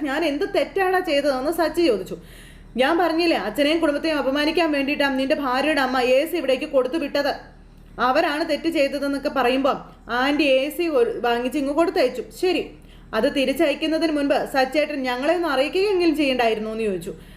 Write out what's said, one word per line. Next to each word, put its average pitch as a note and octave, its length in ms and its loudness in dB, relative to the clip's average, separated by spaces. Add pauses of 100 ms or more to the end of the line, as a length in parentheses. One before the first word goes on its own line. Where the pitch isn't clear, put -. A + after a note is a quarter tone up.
ഞാൻ D4+ 240 -2
എന്ത് D4 200 -2 (100)
തെറ്റാടാ F#4 440 0
ചെയ്തതെന്ന്?" C#4+ 520 0
സച്ചി E4+ 300 0
ചോദിച്ചു. F#3+ 360 0 (600)
"ഞാൻ C#4+ 200 2
പറഞ്ഞില്ലേ, E4 400 2
അച്ഛനെയും C#4+ 420 0
കുടുംബത്തെയും D4+ 380 0
അപമാനിക്കാൻ D4 540 0
വേണ്ടിയിട്ടാണ് C#4 480 0
നിന്റെ C4+ 160 0
ഭാര്യയുടെ C#4 460 0
അമ്മ B3+ 200 0
എ B3+ 240 4
സി E4 120 -4
ഇവിടേക്ക് C4 280 0
കൊടുത്തു C4+ 320 0
വിട്ടത്. C#4+ 360 -2 (680)
അവരാണ് D4+ 500 0
തെറ്റ് D#4 200 0
ചെയ്തതെന്നൊക്കെ" C#4 600 0
പറയുമ്പം, C4 480 2 (320)
"ആൻറ്റി C#4 340 0
എ C4+ 260 4
സി E4+ 180 -2
ഒരു, A#3+ 320 2
വാങ്ങിച്ച് A#3+ 380 0
ഇങ്ങ് C#4 160 -2
കൊടുത്തയച്ചു. D4+ 500 2 (180)
ശരി, F4 220 0 (500)
അത് A#3 220 0
തിരിച്ചയക്കുന്നതിന് D4+ 760 0
മുൻപ് C#4+ 260 0 (160)
സച്ചേട്ടൻ C#4 500 0
ഞങ്ങളെ B3+ 320 0
ഒന്ന് E4+ 120 -2
അറിയിക്കുകയെങ്കിലും E4+ 680 2
ചെയ്യണ്ടായിരുന്നു" A#3 560 0
എന്ന് A3+ 120 -4
ചോദിച്ചു. F#3 300 -4 (240)